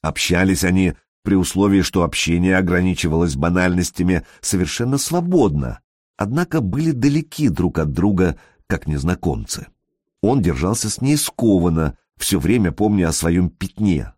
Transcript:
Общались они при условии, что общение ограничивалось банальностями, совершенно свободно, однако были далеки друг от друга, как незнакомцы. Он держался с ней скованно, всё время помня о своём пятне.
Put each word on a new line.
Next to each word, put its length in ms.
Общались 600
они 300
при 120
условии, 460
что 220
общение 540
ограничивалось 800
банальностями, 880
совершенно 580
свободно, 800
однако 460
были 300
далеки 580
друг 300
от 120
друга, 480
как 200
незнакомцы. 800
Он 200
держался 480
с 120
ней 160
скованно, 800
всё 220
время 320
помня 380
о 40
своём 360
пятне. 680